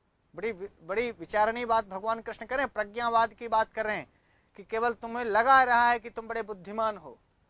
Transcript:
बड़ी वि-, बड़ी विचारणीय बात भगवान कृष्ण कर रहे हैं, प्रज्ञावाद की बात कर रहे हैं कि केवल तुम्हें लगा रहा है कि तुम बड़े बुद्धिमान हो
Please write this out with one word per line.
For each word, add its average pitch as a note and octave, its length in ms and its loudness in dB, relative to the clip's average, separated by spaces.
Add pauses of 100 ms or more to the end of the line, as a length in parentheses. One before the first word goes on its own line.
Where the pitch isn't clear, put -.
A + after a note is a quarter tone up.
(340)
बड़ी G#3 180 -4
वि-, F#3+ 300 -14
बड़ी G#3 280 -2
विचारणीय G#3+ 540 0
बात A3+ 220 0
भगवान G#3 340 -4
कृष्ण A3+ 260 -12
कर B3+ 100 -4
रहे C#4 80 0
हैं, B3 80 -6
प्रज्ञावाद A3+ 600 0
की A#3 160 -12
बात A3 240 0
कर A3 140 -4
रहे G#3 100 -4
हैं D3+ 160 -12 (440)
कि G3 80 -20
केवल A3+ 280 -2
तुम्हें A#3 320 -10
लगा A#3+ 380 6
रहा A#3+ 280 4
है A#3+ 80 2
कि A3+ 120 -12
तुम A3 180 -12
बड़े A3+ 140 -4
बुद्धिमान G#3 540 -6
हो D3 220 -18 (320)